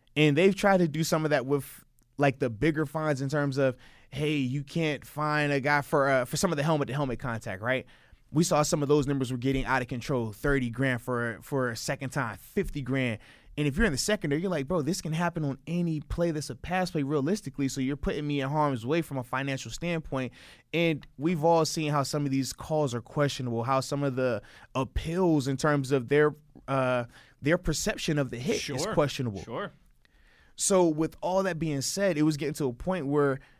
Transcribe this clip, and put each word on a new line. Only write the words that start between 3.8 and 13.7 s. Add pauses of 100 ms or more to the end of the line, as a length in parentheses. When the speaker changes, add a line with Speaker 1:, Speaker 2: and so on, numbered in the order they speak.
Speaker 1:
"Hey,
you
can't
fine
a
guy
for,
uh,
for
some
of
the
helmet-to-helmet
contact,"
right? (460)
We
saw
some
of
those
numbers
were
getting
out
of
control,
thirty
grand
for,
for
a
second
time,
fifty
grand. (380)
And
if